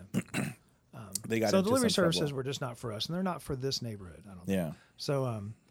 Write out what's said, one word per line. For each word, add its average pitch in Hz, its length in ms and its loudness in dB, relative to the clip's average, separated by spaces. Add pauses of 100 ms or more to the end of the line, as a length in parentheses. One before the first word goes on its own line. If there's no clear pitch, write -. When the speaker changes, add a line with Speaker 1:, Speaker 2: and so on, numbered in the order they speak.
(140)
Speaker 1:
yeah. - 320 -2 (100)
Speaker 2:
<clears throat> - 60 -20 (340)
Speaker 1:
Um, 110 140 -14 (180)
Speaker 2:
they 113 120 2
got 110 100 4
Speaker 1:
so 190 80 6
Speaker 2:
into 190 120 4
Speaker 1:
delivery 247 200 6
Speaker 2:
some 185 140 4
trouble. 165 100 6
Speaker 1:
services 160 200 2
were 131 100 -2
just 131 180 -4
not 123 160 -6
for 113 160 -6
us, 107 140 -4
and 165 80 -2
they're 185 80 0
not 170 180 -2
for 147 140 -6
this 131 260 -2
neighborhood, 98 480 -8
I 95 60 -16
don't 87 100 -16
think. 95 100 2
Speaker 2:
Yeah. 85 180 0 (240)
Speaker 1:
So, 139 280 0
um, 110 300 -4 (160)